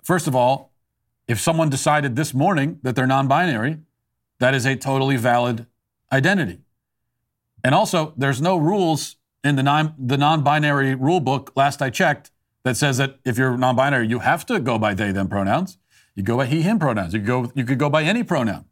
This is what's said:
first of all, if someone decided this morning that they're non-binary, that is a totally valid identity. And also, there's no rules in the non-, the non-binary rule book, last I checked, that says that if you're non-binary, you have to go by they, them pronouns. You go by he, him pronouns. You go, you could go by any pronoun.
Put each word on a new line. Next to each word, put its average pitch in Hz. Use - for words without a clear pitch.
first 180
of 131
all, 127
if 113
someone 165
decided 139
this 147
morning 151
that 127
they're 131
non-binary, 135
that 131
is 120
a 135
totally 135
valid 120
identity. 139
And 131
also, 170
there's 135
no 180
rules 165
in 143
the 131
non-, 156
the 135
non-binary 147
rule 151
book, 131
last 139
I 131
checked, 156
that 127
says 139
that 135
if 120
you're 127
non-binary, 127
you 120
have 139
to 233
go 120
by 107
they, 101
them 98
pronouns. 101
You 98
go 117
by 135
he, 151
him 202
pronouns. 107
You 110
go, 120
you 131
could 127
go 147
by 151
any 214
pronoun. 113